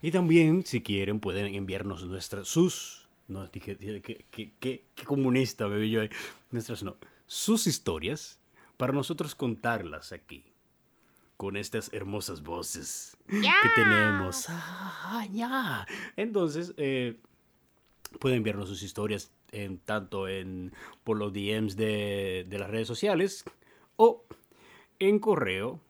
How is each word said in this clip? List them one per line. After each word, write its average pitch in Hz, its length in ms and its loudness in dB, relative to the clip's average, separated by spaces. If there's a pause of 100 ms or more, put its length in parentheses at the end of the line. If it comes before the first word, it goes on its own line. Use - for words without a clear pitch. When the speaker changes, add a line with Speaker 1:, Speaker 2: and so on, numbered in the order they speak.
Speaker 1:
Y 160 120 -4
también, 170 520 8
si - 160 -2
quieren, 98 400 0
pueden 101 340 -2
enviarnos 95 520 -4
nuestras, 92 420 -8
sus, - 580 2 (220)
no, 95 200 -8
dije, 98 260 -10
dije, 101 260 -8
qué, - 300 -14
qué, 107 300 -12
qué, 127 340 -6
qué - 100 -16
comunista 131 640 2
me 101 80 -2
vi 107 140 2
yo 113 100 4
ahí. 110 80 0 (440)
Nuestras, 117 320 -6
no, 92 120 -10 (300)
sus - 400 2
historias 101 720 -2 (380)
para 127 160 0
nosotros 147 420 -2
contarlas 107 760 -4
aquí, 71 320 -18 (920)
con 98 200 -6
estas 104 360 -6
hermosas 98 500 -6
voces - 720 -8 (120)
Speaker 2:
Ya. 214 340 4
Speaker 1:
que 453 80 6
tenemos. 339 760 4
Ah, 180 840 -8
ya. 226 560 -2 (300)
Entonces, 175 600 0
eh, 127 440 0 (1000)
pueden 127 180 4
enviarnos 101 300 -2
sus 95 160 -8
historias 104 460 -4 (200)
en, 98 280 -8
tanto 98 500 -4
en, 92 440 -6 (320)
por 110 120 0
los 104 160 -2
D 104 280 0
Ms 101 160 -2
de, 101 720 -2
de 101 100 -6
las 98 120 -6
redes 110 180 -2
sociales 190 560 0 (520)
o 233 280 8 (760)
en 202 180 6
correo. 135 720 2